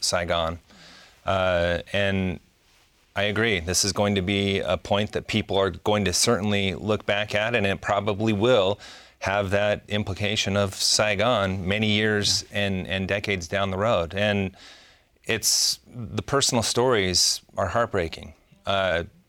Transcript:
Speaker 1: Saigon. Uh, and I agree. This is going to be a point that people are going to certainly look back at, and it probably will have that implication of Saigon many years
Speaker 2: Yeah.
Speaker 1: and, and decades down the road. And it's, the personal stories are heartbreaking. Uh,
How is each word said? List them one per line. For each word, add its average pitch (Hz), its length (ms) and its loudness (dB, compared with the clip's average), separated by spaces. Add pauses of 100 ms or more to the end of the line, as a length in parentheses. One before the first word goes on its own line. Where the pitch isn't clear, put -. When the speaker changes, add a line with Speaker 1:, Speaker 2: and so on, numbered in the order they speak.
Speaker 1:
Saigon. 85 580 -2 (680)
Uh, 90 540 2 (120)
and 95 480 0 (760)
I 101 100 0
agree. 104 360 0
This 87 240 0
is 98 80 -2
going 101 220 0
to 95 80 0
be 98 380 0
a 90 180 -2
point 101 340 -2
that - 140 -4
people 101 320 -2
are 98 120 2
going 104 360 0
to 90 60 0
certainly 101 600 0
look 104 300 -2
back 104 300 -2
at, 110 200 0
and 101 120 2
it 95 160 0
probably 104 500 0
will 104 460 2 (420)
have 98 300 0
that 101 380 0
implication 104 680 -2
of 101 180 0
Saigon 101 920 0
many 107 200 2
years 104 600 2
Speaker 2:
Yeah. 101 100 -6
Speaker 1:
and, 98 260 -2
and 95 220 -2
decades 98 400 -2
down 98 220 -2
the 92 80 -4
road. 95 360 0
And 101 380 0 (720)
it's, - 560 0 (140)
the 107 280 -6
personal 127 400 2
stories 104 800 2 (140)
are 98 120 0
heartbreaking. 98 640 -2 (320)
Uh, 92 400 0 (240)